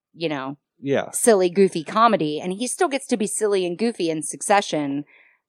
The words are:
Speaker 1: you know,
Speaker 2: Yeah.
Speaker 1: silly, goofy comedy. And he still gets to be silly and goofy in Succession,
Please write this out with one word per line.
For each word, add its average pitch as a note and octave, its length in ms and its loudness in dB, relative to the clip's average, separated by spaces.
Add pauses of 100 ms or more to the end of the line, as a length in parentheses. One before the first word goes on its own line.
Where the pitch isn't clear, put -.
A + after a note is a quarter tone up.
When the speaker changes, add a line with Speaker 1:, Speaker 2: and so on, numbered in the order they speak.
(140)
Speaker 1:
you D#3+ 140 -6
know, C#3+ 300 -6 (240)
Speaker 2:
Yeah. C3+ 300 -2
Speaker 1:
silly, F#3+ 380 4
goofy F#3+ 340 2
comedy. F3+ 580 2
And F#3 120 -6
he A3 140 -6
still F4+ 220 0
gets C4+ 180 -4
to B3 100 0
be G#3 100 -2
silly G3+ 380 0
and F3 120 -4
goofy G#3+ 320 -2
in D#3+ 140 -4
Succession, D3 840 0 (440)